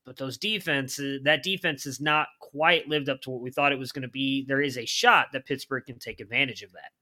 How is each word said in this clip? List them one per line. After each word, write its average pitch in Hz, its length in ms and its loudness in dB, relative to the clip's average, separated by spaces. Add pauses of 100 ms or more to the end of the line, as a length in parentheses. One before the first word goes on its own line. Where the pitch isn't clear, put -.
but 131 120 -16
those 131 200 -6
defenses, 139 880 -2
that 151 220 4
defense 180 400 -2
has 131 160 -8
not 151 260 2 (140)
quite 160 480 2
lived 147 200 0
up 135 120 -2
to 131 100 -10
what 127 100 -6
we 123 80 -8
thought 143 220 2
it 139 80 0
was 131 140 -8
gonna 127 160 -6
be. 135 400 -2
There 135 120 2
is 135 160 0
a 117 80 -6
shot 190 480 6
that 135 140 -4
Pittsburgh 131 400 -4
can 123 140 -14
take 110 180 -12
advantage 117 460 -2
of 92 80 -20
that. - 180 -18 (120)